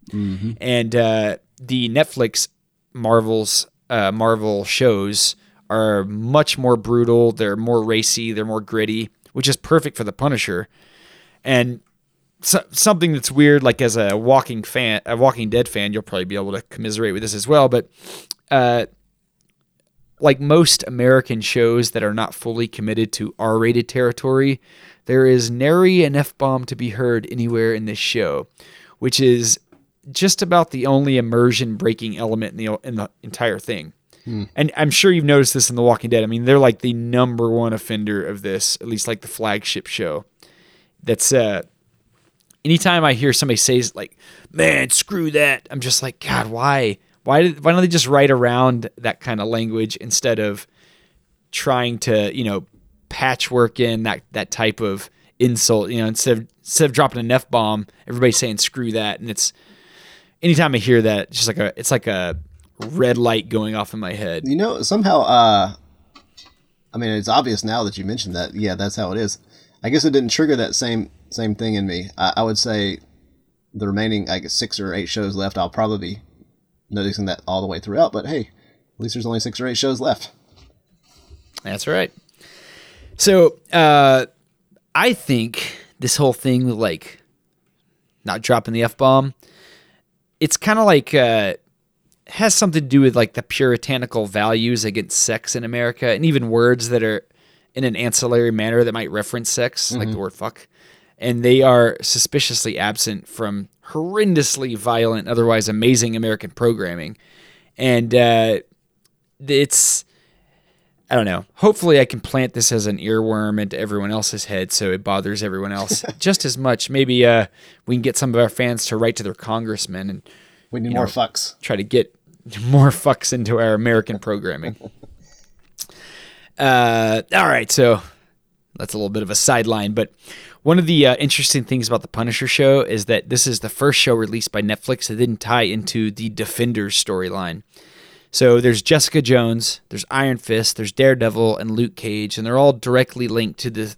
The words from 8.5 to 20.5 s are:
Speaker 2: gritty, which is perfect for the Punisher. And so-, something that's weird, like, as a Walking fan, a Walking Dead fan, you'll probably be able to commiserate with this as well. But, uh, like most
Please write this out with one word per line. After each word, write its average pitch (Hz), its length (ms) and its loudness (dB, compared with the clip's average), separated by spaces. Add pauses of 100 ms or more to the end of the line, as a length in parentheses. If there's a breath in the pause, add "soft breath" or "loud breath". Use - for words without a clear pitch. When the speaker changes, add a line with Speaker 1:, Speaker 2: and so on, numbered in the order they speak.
Speaker 2:
gritty, 107 480 -4 (240)
which - 160 -2
is 139 80 0
perfect 156 400 0
for 113 80 -6
the 101 80 -8
Punisher. 117 560 -4 (720 soft breath)
And 123 380 -2 (600)
so-, - 300 2
something 170 420 2
that's 139 200 -4
weird, 143 300 6
like, 123 180 2
as 117 160 0
a 101 200 0
Walking 120 460 2
fan, 110 440 -4
a 117 100 -4
Walking 120 340 0
Dead 120 180 0
fan, 104 240 -4
you'll 107 100 -6
probably 92 220 -6
be 98 120 -8
able 98 160 -6
to 98 100 -8
commiserate 110 500 -6
with 101 100 -6
this 107 120 -8
as 107 140 -8
well. 143 200 6
But, 123 200 0 (640 loud breath)
uh, 120 360 2 (1300)
like 139 200 4
most 151 460 4